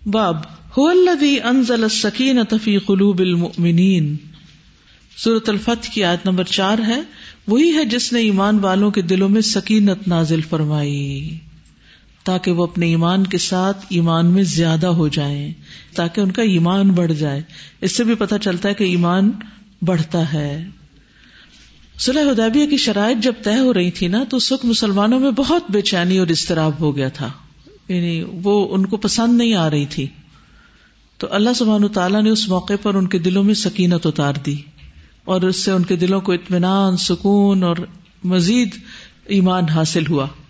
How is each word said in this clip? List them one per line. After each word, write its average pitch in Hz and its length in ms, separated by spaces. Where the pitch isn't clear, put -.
باب 202 360
هو 269 120
الذی 349 460
انزل 247 340
السکینۃ 220 800
فی 214 100
قلوب 196 340
المؤمنین، 170 840
سورۃ 226 320
الفتح 220 420
کی 214 140
آیت 175 220
نمبر 185 240
چار 196 360
ہے، 226 100
وہی 269 260
ہے 302 180
جس 240 200
نے 240 80
ایمان 208 380
والوں 196 320
کے 202 200
دلوں 190 180
میں 208 200
سکینت 202 600
نازل 165 400
فرمائی 147 880
تاکہ 180 280
وہ 175 100
اپنے 170 240
ایمان 170 400
کے 185 140
ساتھ 190 500
ایمان 170 420
میں 190 160
زیادہ 165 480
ہو 165 140
جائیں، 143 420
تاکہ 170 260
ان 190 120
کا 233 180
ایمان 190 440
بڑھ 170 260
جائے۔ 143 220
اس 185 160
سے 240 80
بھی 226 120
پتہ 208 240
چلتا 185 280
ہے 208 60
کہ 208 120
ایمان 180 440
بڑھتا 165 480
ہے۔ 147 180
صلح 285 340
حدیبیہ 226 360
کی 294 140
شرائط 214 440
جب 240 200
طے 208 140
ہو 254 160
رہی 180 180
تھی 175 160
نا، 220 160
تو 262 120
اس - 160
وقت 262 140
مسلمانوں 220 540
میں 269 160
بہت 294 340
بے 202 100
چینی 180 260
اور 180 120
اضطراب 156 500
ہو 147 160
گیا 135 140
تھا، 131 200
یعنی 175 240
وہ 202 100
ان 190 120
کو 202 120
پسند 226 400
نہیں 233 180
آ 165 140
رہی 147 160
تھی۔ 139 200
تو 175 100
اللہ 214 260
سبحانہ 214 280
وتعالیٰ 202 380
نے 214 80
اس 214 180
موقع 185 340
پر 202 120
ان 190 140
کے 185 120
دلوں 185 240
میں 208 120
سکینت 175 500
اتار 143 280
دی، - 80
اور 185 180
اس 185 140
سے - 160
ان 185 100
کے 180 140
دلوں 185 240
کو 185 120
اطمینان، 185 640
سکون 196 680
اور 170 120
مزید 185 520
ایمان 185 340
حاصل 160 360
ہوا۔ 143 200